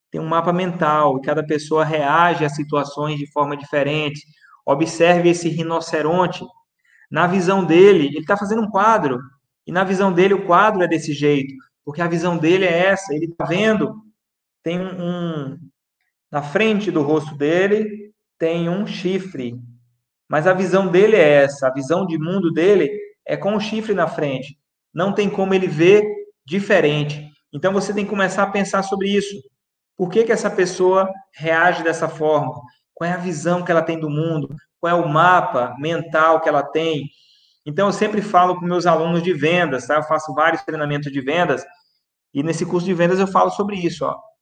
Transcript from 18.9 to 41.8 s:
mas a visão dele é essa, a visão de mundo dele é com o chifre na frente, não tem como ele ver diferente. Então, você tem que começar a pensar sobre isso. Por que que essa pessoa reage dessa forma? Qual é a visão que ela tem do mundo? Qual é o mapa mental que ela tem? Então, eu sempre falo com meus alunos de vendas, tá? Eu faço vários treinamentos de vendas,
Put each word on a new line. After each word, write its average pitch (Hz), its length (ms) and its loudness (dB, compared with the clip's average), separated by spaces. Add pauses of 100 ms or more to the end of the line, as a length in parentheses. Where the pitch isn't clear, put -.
mas 151 180 0
a 185 60 6
visão 185 360 2
dele 208 280 6
é 147 280 6
essa, 135 240 -2
a 127 40 2
visão 160 340 -2
de 165 120 -4
mundo 170 340 -2
dele 165 380 2 (360)
é 147 100 -2
com 202 200 -2
o 196 40 -2
chifre 220 340 -4
na 170 120 0
frente, 135 520 -6 (340)
não 185 200 -2
tem 202 180 0
como 190 240 0
ele 185 140 0
ver 175 360 4 (400)
diferente. 151 840 0 (240)
Então, 180 160 -2
você 196 220 -2
tem 202 120 -4
que 202 60 -8
começar 196 340 -2
a 196 60 -2
pensar 196 320 -2
sobre 196 280 -4
isso. 202 260 -2 (580)
Por 180 140 -4
que 220 160 2
que 226 80 0
essa 208 180 -2
pessoa 185 600 2 (220)
reage 165 500 0
dessa 160 240 -2
forma? 151 460 0 (400)
Qual 170 140 -6
é 175 40 -2
a 180 60 -4
visão 175 440 -2
que 175 80 -4
ela 165 120 4
tem 160 180 -4
do 151 80 -4
mundo? 151 400 -4 (320)
Qual 170 100 -2
é 175 80 2
o 165 80 0
mapa 151 720 2
mental 160 600 0
que 156 80 -2
ela 147 140 2
tem? 156 480 -4 (560)
Então, 180 220 0
eu 185 40 0
sempre 208 300 -2
falo 180 360 2
com 170 60 -8
meus 175 220 -2
alunos 170 360 2
de 175 120 0
vendas, 151 520 0
tá? 151 100 0
Eu 151 80 2
faço 151 280 -2
vários 156 300 0
treinamentos 147 500 -6
de 139 80 -4
vendas, 151 420 0 (720)